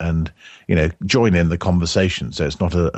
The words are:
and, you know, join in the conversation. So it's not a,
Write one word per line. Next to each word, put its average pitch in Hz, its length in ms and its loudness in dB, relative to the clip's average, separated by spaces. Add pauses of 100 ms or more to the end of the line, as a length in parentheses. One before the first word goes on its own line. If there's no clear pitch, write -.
and, 80 300 -2 (380)
you 90 60 2
know, 80 160 2 (160)
join 113 280 2
in 85 140 4
the 85 80 0
conversation. 90 760 0
So 82 120 -4
it's 73 160 -4
not 82 140 -2
a, 87 240 0